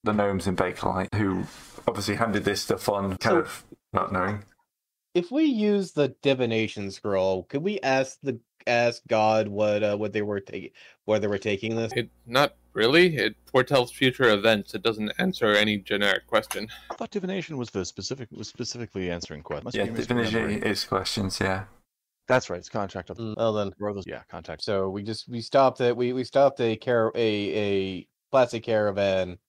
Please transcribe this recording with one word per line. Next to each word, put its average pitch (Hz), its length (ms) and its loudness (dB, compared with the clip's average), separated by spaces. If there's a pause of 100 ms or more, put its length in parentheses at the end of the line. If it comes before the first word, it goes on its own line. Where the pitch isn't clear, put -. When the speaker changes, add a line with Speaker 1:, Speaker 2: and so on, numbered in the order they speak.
Speaker 1:
the 107 100 0
gnomes 101 320 0
in 95 100 0
Bakelite, 92 600 -2
who 95 280 0 (440)
obviously 101 280 -2
handed 104 280 0
this 101 180 0
stuff - 280 -2
on, 98 280 -2
kind 113 180 2
Speaker 2:
So - 40 4
Speaker 1:
of - 240 -6 (280)
not 92 200 0
knowing. 98 320 -2 (720)
Speaker 2:
if 175 160 0
we 311 140 2
use 208 460 2
the 143 180 2 (120)
divination 113 680 0
scroll, 95 520 0
could 139 200 -4
we 208 180 -2
ask 131 420 0
the, 135 160 -4 (280)
ask 120 400 2
God 110 400 4
what, 104 360 0
uh, 104 140 0
what 104 160 -4
they 107 80 0
were 104 180 -2
ta-, 90 300 -12 (360)
where 107 140 2
they 104 80 -2
were 101 100 0
taking 110 380 -2
this? 113 200 -2
Speaker 3:
It, 117 140 -4 (160)
not 131 300 2 (180)
really. 156 440 4
It 107 180 0 (100)
foretells 127 460 2
future 127 380 4
events. 104 460 2
It 95 80 -6
doesn't 107 340 -2
answer 185 360 0
any 104 240 4
generic 101 500 0
question. 107 400 -2 (240)
Speaker 4:
I - 20 -8
thought - 180 -10
divination 180 460 -6
was 120 140 -6
the 95 120 -2
specific, 104 480 -8
was - 160 -12
specifically 107 640 -6
answering 82 340 -8
que-, 73 200 -6
must - 120 -10
Speaker 1:
Yeah, 107 100 0
Speaker 4:
be 110 160 -8
Speaker 1:
divination 113 460 0
Speaker 4:
misremembering. 104 180 -4
Speaker 1:
is 104 200 -2
questions, 95 540 -2
yeah. 98 260 -2 (640)
Speaker 4:
That's 127 240 2
right, 90 80 -6
it's - 100 -18
contact 98 400 -6
of 90 80 -12
Speaker 2:
Mm, 110 200 -6
well 113 160 2
then. 101 260 -2
Speaker 4:
Rothos-, 101 260 -6
yeah, - 240 -12
contact. 80 340 -12
Speaker 2:
So 98 260 -2
we 101 120 -6
just, 107 260 -10
we 120 140 -8
stopped 131 400 4
it. 120 160 2
We, 123 160 0
we 127 100 -2
stopped 135 380 4
a 113 140 2
car-, 117 400 2
a, 113 40 -2 (800)
a - 100 -12 (240)
plastic 123 320 2
caravan 98 840 0